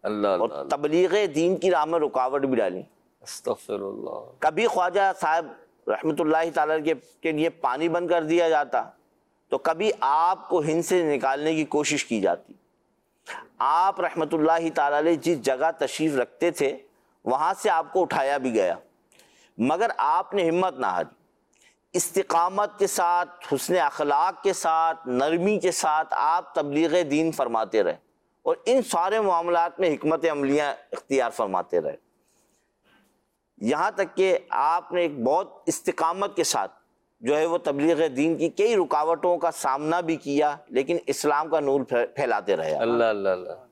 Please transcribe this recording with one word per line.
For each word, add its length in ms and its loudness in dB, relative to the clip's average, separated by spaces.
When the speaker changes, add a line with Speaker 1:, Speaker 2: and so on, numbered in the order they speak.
Speaker 1:
اللہ، 240 -2
اللہ، 140 2
Speaker 2:
اور 80 0
Speaker 1:
اللہ۔ 200 -8
Speaker 2:
تبلیغ 460 0
دین 220 2
کی 140 2
راہ 140 2
میں 140 -2
رکاوٹ 420 0
بھی 140 0
ڈالی۔ 260 -2
Speaker 1:
استغفر 520 -8
اللہ۔ 680 -10
Speaker 2:
کبھی 280 0
خواجہ 440 2
صاحب 260 0
رحمۃ 320 0
اللہ 340 2
تعالی 280 0
کے، 120 0
کے 100 -2
لیے 180 0
پانی 400 -2
بند 180 -2
کر 160 2
دیا 260 2
جاتا، 340 0
تو 80 0
کبھی 420 0
آپ 500 0
کو 120 2
ہند 200 0
سے 340 0
نکالنے 400 0
کی 100 0
کوشش 400 -2
کی 160 -2
جاتی۔ 320 -2
آپ 440 2
رحمۃ 300 -2
اللہ 440 2
تعالی 220 0
علیہ 180 2
جس 260 -2
جگہ 360 0
تشریف 380 -2
رکھتے 360 0
تھے 260 -2
وہاں 340 2
سے 120 -2
آپ 240 0
کو 80 2
اٹھایا 360 0
بھی 160 -2
گیا، 220 2
مگر 400 0
آپ 360 0
نے 160 2
ہمت 300 0
نہ 60 -2
ہاری۔ 340 -4
استقامت 840 -2
کے 80 2
ساتھ، 680 -2
حسن 240 -2
اخلاق 680 0
کے 100 2
ساتھ، 540 0
نرمی 520 0
کے 120 0
ساتھ 400 0
آپ 440 -2
تبلیغ 460 2
دین 300 0
فرماتے 520 0
رہے 120 0
اور 140 0
ان 160 4
سارے 380 0
معاملات 600 0
میں 160 2
حکمت 360 -2
عملیاں 420 0
اختیار 380 0
فرماتے 520 0
رہے، 140 -4
یہاں 340 0
تک 240 -4
کہ 220 4
آپ 420 0
نے 100 0
ایک 220 -2
بہت 260 2
استقامت 680 -2
کے 80 0
ساتھ 280 -2
جو 160 0
ہے 80 2
وہ 120 0
تبلیغ 500 2
دین 300 0
کی 120 0
کئی 260 2
رکاوٹوں 640 2
کا 140 0
سامنا 480 -2
بھی 160 -2
کیا، 400 0
لیکن 280 0
اسلام 420 0
کا 100 2
نور 220 2
پھے-، 340 -2
پھیلاتے 420 0
رہے۔ 180 -2
Speaker 1:
اللہ، 280 0
اللہ، 260 0
اللہ۔ 240 -4